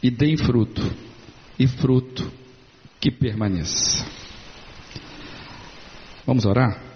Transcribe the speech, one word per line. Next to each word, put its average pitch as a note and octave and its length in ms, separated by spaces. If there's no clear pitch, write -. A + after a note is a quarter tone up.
e B2+ 80
deem D3 280
fruto, A#2+ 440
e C3 80
fruto B2+ 640
que C3 120
permaneça. G#2+ 960
Vamos A#2+ 200
orar? G#2 360